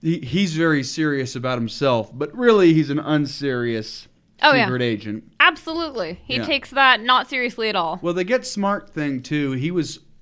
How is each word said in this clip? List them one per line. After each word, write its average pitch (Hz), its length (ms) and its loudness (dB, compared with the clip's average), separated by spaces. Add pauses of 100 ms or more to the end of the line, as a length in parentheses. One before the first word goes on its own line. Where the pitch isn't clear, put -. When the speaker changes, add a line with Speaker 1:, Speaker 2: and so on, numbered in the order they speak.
Speaker 1:
he, 165 180 0
he's 160 360 -2
very 156 280 2
serious 139 520 -2
about 127 220 -4
himself, 117 600 0
but 147 200 -6
really 214 360 6
he's 156 160 2
an 147 100 -2
unserious 127 1080 -2 (340)
Speaker 2:
Oh, 294 120 6
yeah. 247 120 2
Speaker 1:
secret 127 160 -2
agent. 110 500 -4 (100)
Speaker 2:
Absolutely. 294 840 -2
He 254 140 -6
Speaker 1:
Yeah. 220 80 -4
Speaker 2:
takes 285 240 -2
that 262 320 4
not 254 280 2
seriously 240 380 -4
at 208 80 -2
all. 170 260 -2
Speaker 1:
Well, 170 120 0
the 180 100 -2
get 247 220 0
smart 202 440 -4
thing, 143 320 -4
too, 143 300 -2
he 131 200 -2
was 170 280 -4 (220)